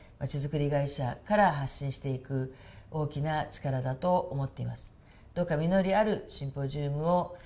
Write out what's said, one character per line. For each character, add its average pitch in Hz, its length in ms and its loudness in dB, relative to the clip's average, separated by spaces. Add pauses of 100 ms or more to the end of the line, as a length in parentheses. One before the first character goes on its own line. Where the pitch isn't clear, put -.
(180)
ま 139 80 -4
ち 139 120 -4
づ 143 120 -2
く 156 80 0
り 143 100 2
会 143 200 2
社 131 280 -4 (100)
か 208 100 2
ら 196 160 8
発 139 240 -4
信 139 160 -4
し - 80 -10
て 143 100 -4
い 131 80 -2
く 131 340 -4 (380)
大 156 160 -2
き 143 160 -4
な 156 240 0
力 131 360 -2
だ 131 120 -2
と 180 240 2
思 139 260 -2
っ 131 40 -2
て - 140 -10
い 120 40 -4
ま 120 80 -4
す。 - 180 -14 (420)
ど 180 100 2
う - 20 -4
か 165 100 0
実 175 280 4
り 190 100 2
あ 214 80 6
る 214 260 0
シ - 180 -10
ン 135 40 -6
ポ 139 160 -4
ジ 143 160 -4
ウ 143 80 0
ム 151 180 0
を、 175 380 2